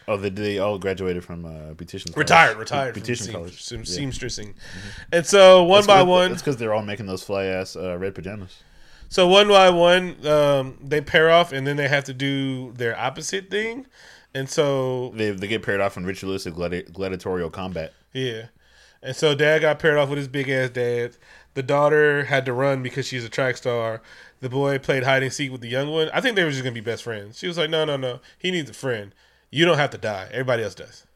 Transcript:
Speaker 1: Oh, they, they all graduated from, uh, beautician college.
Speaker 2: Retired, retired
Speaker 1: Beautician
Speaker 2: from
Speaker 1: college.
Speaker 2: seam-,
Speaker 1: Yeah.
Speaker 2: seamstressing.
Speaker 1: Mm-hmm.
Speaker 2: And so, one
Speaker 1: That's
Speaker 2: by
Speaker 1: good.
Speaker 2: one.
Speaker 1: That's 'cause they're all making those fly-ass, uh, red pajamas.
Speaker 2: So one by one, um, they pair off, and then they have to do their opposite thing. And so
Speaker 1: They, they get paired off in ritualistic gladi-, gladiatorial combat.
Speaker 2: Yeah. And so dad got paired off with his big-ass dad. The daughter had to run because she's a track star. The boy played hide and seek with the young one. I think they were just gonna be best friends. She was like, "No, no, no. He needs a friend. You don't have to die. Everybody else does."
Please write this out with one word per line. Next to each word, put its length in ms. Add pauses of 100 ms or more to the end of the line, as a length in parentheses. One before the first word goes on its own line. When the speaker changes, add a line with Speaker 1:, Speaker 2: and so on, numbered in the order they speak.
Speaker 1:
Oh, 100
they, 120
they 300
all 180
graduated 460
from, 220
uh, 300
beautician 380
college. 40
Speaker 2:
Retired, 400
retired 380
Speaker 1:
Beautician 300
Speaker 2:
from 100
Speaker 1:
college. 280
Speaker 2:
seam-, 160
Speaker 1:
Yeah. 60
Speaker 2:
seamstressing. 640
Speaker 1:
Mm-hmm. 420 (240)
Speaker 2:
And 120
so, 380
one 160
Speaker 1:
That's 80
Speaker 2:
by 140
Speaker 1:
good. 60
Speaker 2:
one. 240
Speaker 1:
That's 100
'cause 160
they're 160
all 100
making 220
those 180
fly-ass, 520
uh, 220
red 180
pajamas. 400 (580)
Speaker 2:
So 140
one 200
by 220
one, 560
um, 560
they 180
pair 300
off, 240
and 140
then 100
they 100
have 180
to 100
do 560
their 260
opposite 540
thing. 340 (480)
And 160
so 640
Speaker 1:
They, 160
they 160
get 160
paired 200
off 160
in 60
ritualistic 520
gladi-, 360
gladiatorial 600
combat. 420 (180)
Speaker 2:
Yeah. 340 (580)
And 120
so 200
dad 260
got 160
paired 220
off 100
with 80
his 100
big-ass 440
dad. 440 (380)
The 80
daughter 640
had 240
to 60
run 280
because 240
she's 180
a 60
track 280
star. 440 (400)
The 80
boy 300
played 240
hide 180
and 100
seek 200
with 100
the 80
young 220
one. 200
I 80
think 160
they 80
were 60
just 140
gonna 100
be 80
best 220
friends. 340
She 100
was 80
like, 140
"No, 160
no, 120
no. 220 (200)
He 100
needs 220
a 20
friend. 400 (380)
You 140
don't 120
have 140
to 80
die. 320
Everybody 320
else 100
does." 320 (100)